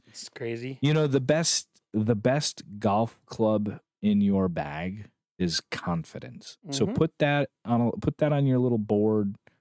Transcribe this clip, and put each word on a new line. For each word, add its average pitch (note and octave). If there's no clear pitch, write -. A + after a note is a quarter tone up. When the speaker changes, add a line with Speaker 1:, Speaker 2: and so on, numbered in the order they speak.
Speaker 1:
it's -
crazy. A#2+
Speaker 2:
you D3
know, D#3
the C3+
best, D3+
the A2
best B2+
golf G#2+
club G#2+
in G#2
your G2
bag E2+
is F2
confidence. -
So C3+
Speaker 1:
Mm-hmm. G3+
Speaker 2:
put D#3+
that C#3+
on A#2
a, A#2+
put -
that D3+
on C#3+
your B2+
little A#2+
board. G#2+